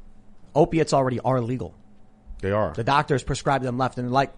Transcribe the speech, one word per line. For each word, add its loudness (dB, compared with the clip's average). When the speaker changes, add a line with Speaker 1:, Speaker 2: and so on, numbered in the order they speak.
Speaker 1:
Opiates 4
already 2
are 0
legal. -6
Speaker 2:
They 0
are. 2
Speaker 1:
The -4
doctors 2
prescribe 0
them -4
left -2
and -4
like, 2